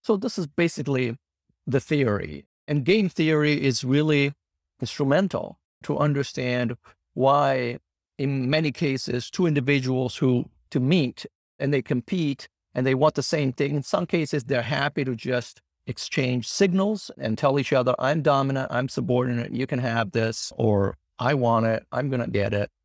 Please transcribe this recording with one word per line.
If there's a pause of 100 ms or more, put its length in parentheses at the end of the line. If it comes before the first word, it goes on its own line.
So
this
is
basically (500)
the
theory. (200)
And
game
theory
is
really (480)
instrumental (240)
to
understand (380)
why, (400)
in
many
cases,
two
individuals
who (240)
to
meet (320)
and
they
compete (260)
and
they
want
the
same
thing,
in
some
cases,
they're
happy
to
just (260)
exchange
signals
and
tell
each
other,
"I'm
dominant,
I'm
subordinate,
you
can
have
this,"
or (220)
"I
want
it,
I'm
gonna
get
it." (140)